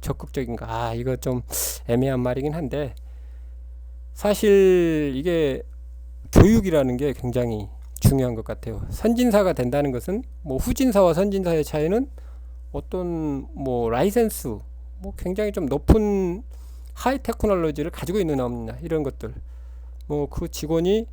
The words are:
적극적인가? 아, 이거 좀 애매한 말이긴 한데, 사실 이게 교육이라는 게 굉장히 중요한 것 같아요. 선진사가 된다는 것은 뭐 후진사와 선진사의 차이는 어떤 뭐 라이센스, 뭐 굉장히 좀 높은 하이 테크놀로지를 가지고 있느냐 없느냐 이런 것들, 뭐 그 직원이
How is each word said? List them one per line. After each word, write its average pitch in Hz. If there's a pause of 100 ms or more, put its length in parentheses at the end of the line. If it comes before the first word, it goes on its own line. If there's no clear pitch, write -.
(120)
적극적인가? 120
아, 113
이거 123
좀 127 (460)
애매한 127
말이긴 131
한데, 143 (1160)
사실 185
이게 151 (720)
교육이라는 165
게 139
굉장히 117 (320)
중요한 127
것 110
같아요. 107
선진사가 220
된다는 135
것은 175 (200)
뭐 135
후진사와 202
선진사의 180
차이는 175 (640)
어떤 160
뭐 123
라이센스, 202 (520)
뭐 190
굉장히 202
좀 196
높은 190 (500)
하이 262
테크놀로지를 170
가지고 180
있느냐 147
없느냐 120
이런 160
것들, 135 (720)
뭐 147
그 165
직원이 170